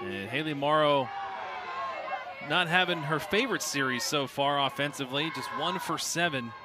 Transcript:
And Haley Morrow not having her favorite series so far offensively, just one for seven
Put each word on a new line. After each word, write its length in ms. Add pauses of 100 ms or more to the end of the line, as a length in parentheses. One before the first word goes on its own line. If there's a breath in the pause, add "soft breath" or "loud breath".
And 260
Haley 240
Morrow 560 (1400)
not 200
having 320
her 180
favorite 460
series 400
so 240
far 400
offensively, 680
just 220
one 220
for 180
seven 540 (140)